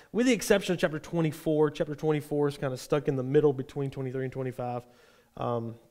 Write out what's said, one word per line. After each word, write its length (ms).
with 140
the 80
exception 400
of 40
chapter 200
twenty-four. 720
Chapter 240
twenty-four 540
is 100
kinda 180
stuck 320
in 80
the 60
middle 320
between 360
twenty-three 340
and 100
twenty-five. 520
Um, 380